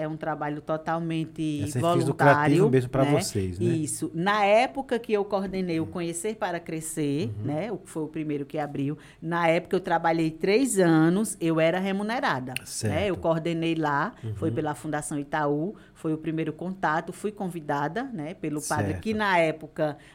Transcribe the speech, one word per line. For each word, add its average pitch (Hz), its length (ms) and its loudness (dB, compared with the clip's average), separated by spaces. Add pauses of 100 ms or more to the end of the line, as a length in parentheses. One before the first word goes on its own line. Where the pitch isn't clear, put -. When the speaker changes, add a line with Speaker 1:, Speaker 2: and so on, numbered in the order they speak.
Speaker 1:
É 156 60 -4
um 156 100 -6
trabalho 151 440 -4
totalmente 160 1000 -2
Speaker 2:
É - 40 -2
sem - 60 -6
fins 123 80 -2
Speaker 1:
voluntário, - 260 4
Speaker 2:
lucrativos 147 640 6
mesmo 127 200 2
pra 131 140 2
Speaker 1:
né? 143 160 4
Speaker 2:
vocês, 92 380 -2
né? 110 80 0
Speaker 1:
Isso. 160 480 -2
Na 202 300 2
época 254 540 2
que 226 140 -6
eu 202 120 2
coordenei 190 560 -2
o 160 40 -2
Speaker 2:
Uhum. 160 60 -6
Speaker 1:
Conhecer 175 460 -6
para 175 240 -4
Crescer, 156 680 -2 (100)
Speaker 2:
Uhum. 104 60 -6
Speaker 1:
né? 156 260 -4
O, 185 120 -6
foi 160 200 -6
o 147 40 -6
primeiro 151 380 -4
que 160 120 -8
abriu. 143 380 -4 (240)
Na 170 280 0
época 175 260 2
eu 180 60 2
trabalhei 165 500 2
três 202 480 2
anos, 170 640 6
eu 165 180 2
era 165 220 4
remunerada, 196 760 -2
né? - 80 -10
Speaker 2:
Certo. 160 440 -2
Speaker 1:
Eu 170 80 0
coordenei 165 580 0
lá, 156 380 0 (240)
foi 156 140 -2
Speaker 2:
Uhum. 117 40 -2
Speaker 1:
pela 151 200 -2
Fundação 151 440 -4
Itaú, 151 560 -2 (200)
foi 160 180 -4
o 156 60 -2
primeiro 156 340 -4
contato, 170 600 -2
fui 208 180 -6
convidada, 160 720 -4
né, 175 300 -8
pelo 151 260 -6
padre, - 280 -2
Speaker 2:
Certo. - 140 -4
Speaker 1:
que 214 120 -2
na 202 240 2
época 156 580 0 (180)